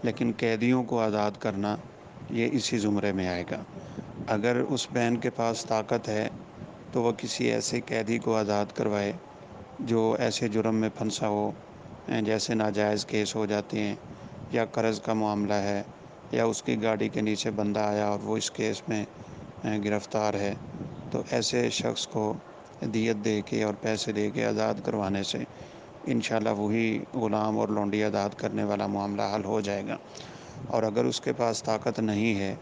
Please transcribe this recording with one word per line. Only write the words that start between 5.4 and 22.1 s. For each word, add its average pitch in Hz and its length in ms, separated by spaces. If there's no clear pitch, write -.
ताकत 110 400
है 107 220
तो 123 80
वह 117 100
किसी 120 360
ऐसे 117 320
कैदी 113 380
को 110 160
आज़ाद 104 380
करवाए 104 420
जो 113 380
ऐसे 117 280
जुर्म 107 260
में 110 140
फंसा 110 380
हो, 104 280
जैसे 110 440
नाजायज़ 107 520
केस 107 300
हो 107 100
जाते 104 320
हैं 104 200
या 117 100
कर्ज़ 110 360
का 113 140
मामला 104 400
है 101 300
या 117 120
उसकी 117 300
गाड़ी 110 320
के 113 140
नीचे 107 280
बंदा 104 360
आया 104 240
और 104 80
वो 104 180
इस 107 120
केस 110 400
में, 104 180
अ, 107 120
गिरफ़्तार 104 600
है, 101 160
तो 123 200
ऐसे 120 380
शख्स - 360
को 107 180